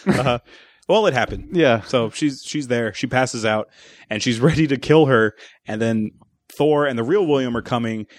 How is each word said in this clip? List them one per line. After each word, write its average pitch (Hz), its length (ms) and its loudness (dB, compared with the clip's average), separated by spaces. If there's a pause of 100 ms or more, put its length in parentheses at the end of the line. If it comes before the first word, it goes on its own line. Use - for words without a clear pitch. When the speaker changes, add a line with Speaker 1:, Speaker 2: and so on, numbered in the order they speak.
Speaker 1:
Uh-huh. 127 320 0 (500)
Well, 214 180 4
it - 80 2
happened. 107 380 -4
Speaker 2:
Yeah. 131 300 2
Speaker 1:
So 117 280 -2
she's, 143 340 -4
she's 143 240 -8
there. 117 240 -2
She - 140 -6
passes 123 380 -2
out, 107 240 0 (400)
and 107 140 -4
she's 117 180 -2
<laughs> - 0 -
ready 156 260 2
to 135 100 0
kill 156 300 4
her. 110 280 2 (320)
And 107 140 -8
then 113 300 -2 (420)
Thor 147 340 2
and 127 120 -4
the 113 60 -2
real 180 220 0
William 131 300 0
are 117 60 -4
coming. 113 440 -4 (120)